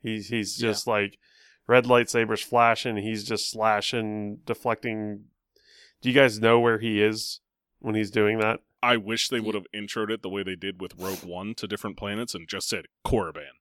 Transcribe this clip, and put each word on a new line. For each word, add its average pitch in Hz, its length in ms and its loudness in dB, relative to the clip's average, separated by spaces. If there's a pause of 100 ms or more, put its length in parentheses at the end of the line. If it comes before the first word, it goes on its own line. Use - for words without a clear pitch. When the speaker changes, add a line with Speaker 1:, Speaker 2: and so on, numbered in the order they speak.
Speaker 1:
He's, 107 260 -6
he's 110 320 -4
Speaker 2:
Yeah. 117 100 2
Speaker 1:
just, - 160 -4
like, 101 320 0 (480)
red 120 180 6
lightsabers 117 580 2
flashing. 117 540 2
He's 104 280 -4
just 110 260 -4
slashing, 107 960 -2
deflecting. 110 760 -6 (760)
Do 123 80 -2
you 123 60 0
guys 120 260 6
know 113 180 6
where 117 200 4
he 107 240 2
is 107 380 0 (400)
when 110 140 0
he's 107 160 2
doing 107 280 4
that? 110 220 0 (220)
Speaker 3:
I 120 140 4
wish 110 320 -4
they 127 80 -2
Speaker 2:
He 113 60 -2
Speaker 3:
would 107 120 -2
have 98 200 -6
introed 104 360 -6
it 110 120 -4
the 95 80 -6
way 98 120 -4
they 95 140 -6
did 92 240 -8
with 92 180 -10
Rogue 92 240 -6
One 90 340 -8
to 107 120 -8
different 101 300 -8
planets 104 360 -6
and - 140 -14
just 98 200 -6
said, 98 180 -6 (200)
"Korriban." 78 540 -2